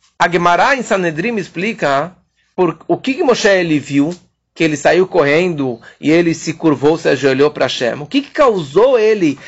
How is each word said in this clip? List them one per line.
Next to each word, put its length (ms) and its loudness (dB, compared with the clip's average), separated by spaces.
A 80 2
Gemara 480 2
em 80 -4
Sanedrim 540 -4
explica 800 -4
por, 240 0
o 80 0
que 160 -6
que 100 -4
Moshe 260 2
ele 300 2
viu, 360 -2
que 100 -2
ele 120 0
saiu 300 2
correndo 720 0
e 100 -2
ele 220 2
se 220 -8
curvou, 420 2
se 140 -2
ajoelhou 400 2
para 160 -2
Hashem. 340 -4
O 60 -12
que 160 -2
que 80 -16
causou 680 2
ele 500 0